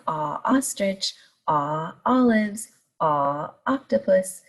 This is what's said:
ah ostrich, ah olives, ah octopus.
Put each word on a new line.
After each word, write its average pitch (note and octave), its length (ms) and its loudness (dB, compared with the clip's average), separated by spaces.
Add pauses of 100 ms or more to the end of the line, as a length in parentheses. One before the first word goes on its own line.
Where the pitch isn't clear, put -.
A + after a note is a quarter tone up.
ah D3+ 380 -4
ostrich, G3 720 0 (320)
ah D#3 480 -2 (100)
olives, A3 640 2 (340)
ah D3 540 0 (100)
octopus. F#3+ 840 0